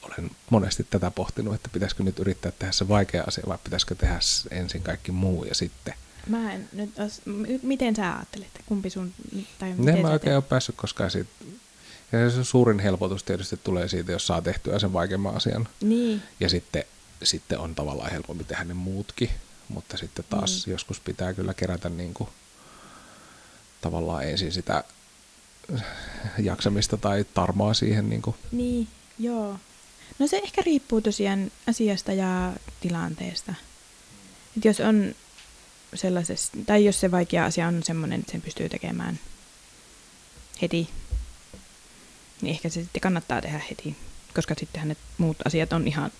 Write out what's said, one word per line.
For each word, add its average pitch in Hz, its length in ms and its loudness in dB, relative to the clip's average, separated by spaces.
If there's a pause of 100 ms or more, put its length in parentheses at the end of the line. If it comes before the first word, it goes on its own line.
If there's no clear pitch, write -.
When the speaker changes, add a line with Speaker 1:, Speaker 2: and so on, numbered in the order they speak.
Speaker 1:
Olen - 280 -8 (200)
monesti 101 400 4
tätä 90 200 2
pohtinut, 104 440 -2
että - 180 -6
pitäisikö - 300 0
nyt 95 160 2
yrittää 92 340 0
tehdä 92 200 -4
se 95 160 0
vaikea 101 380 4
asia - 200 -4
vai 87 180 -4
pitäisikö 170 300 -2
tehdä 87 260 2
s-, - 300 0
ensin 90 320 -4
kaikki - 300 -4
muu 92 320 2
ja - 100 -6
sitten. - 400 -4 (340)
Speaker 2:
Mä 220 240 0
en 190 200 -8
nyt 208 260 -6
os-, 208 260 -6
m-, 208 380 -4
miten 254 340 2
sä 190 200 -2
ajattelet? - 320 -12 (180)
Kumpi 196 240 -2
sun, 185 240 -6 (440)
tai 190 100 -4
Speaker 1:
Ne 185 80 -4
Speaker 2:
miten 147 260 6
Speaker 1:
mä 165 60 4
Speaker 2:
sä 156 40 4
Speaker 1:
oikein 156 80 4
Speaker 2:
teet? 147 160 2
Speaker 1:
ole 139 60 4
päässyt 127 340 0
koskaan 104 340 -2
siitä. 104 200 -4 (840)
Ja 117 180 6
se 123 140 2
suurin 117 340 8
helpotus 95 460 2
tietysti 95 320 -2
tulee 90 320 0
siitä, 90 240 -2
jos - 140 -2
saa 85 160 2
tehtyä 90 360 0
sen 98 140 2
vaikeamman 95 440 0
asian. 113 320 0 (120)
Speaker 2:
Niin. 220 420 4 (180)
Speaker 1:
Ja 92 80 2
sitten, - 360 0 (380)
sitten - 360 0
on 85 160 -6
tavallaan 73 360 -4
helpompi 80 340 -6
tehdä 90 200 -6
ne 87 100 -6
muutkin. 95 560 -4 (380)
Mutta - 280 -8
sitten - 340 -8
taas 190 360 0
Speaker 2:
Niin. 95 60 -2
Speaker 1:
joskus - 280 -6
pitää 90 340 -4
kyllä 92 200 -2
kerätä, 90 340 -2
niinku, 87 400 -6 (1500)
tavallaan 82 480 -2
ensin 78 240 -2
sitä 90 320 0 (1500)
jaksamista 101 580 2
tai 101 280 2 (100)
tarmoa 98 400 4
siihen, 107 360 2
niinku. 110 260 -2 (160)
Speaker 2:
Niin, 240 360 0 (300)
joo. 220 380 -2 (640)
No 277 80 4
se 339 100 2
ehkä 403 260 0
riippuu 277 380 4
tosiaan 196 520 2 (140)
asiasta 214 460 2
ja 185 400 2 (280)
tilanteesta. 175 720 -4 (1040)
Et 214 80 -2
jos 214 160 8
on 214 340 4 (800)
sellaisessa, 180 580 0 (140)
tai 208 180 8
jos 202 160 6
se 185 100 4
vaikea 175 340 2
asia 165 240 2
on 170 140 0
semmonen, 165 380 -2
että - 120 -8
sen 170 100 -8
pystyy 165 260 -6
tekemään 175 500 -4 (1400)
heti, 170 260 0 (1500)
niin - 100 0
ehkä 165 180 -2
se 165 140 -4
sitten - 180 -6
kannattaa 170 420 0
tehdä 151 180 -4 (100)
heti, - 260 -8 (380)
koska 165 260 0
sittenhän 156 280 -6
ne 151 80 -2 (220)
muut 160 180 2 (100)
asiat 160 260 2
on 160 160 2
ihan 143 320 -2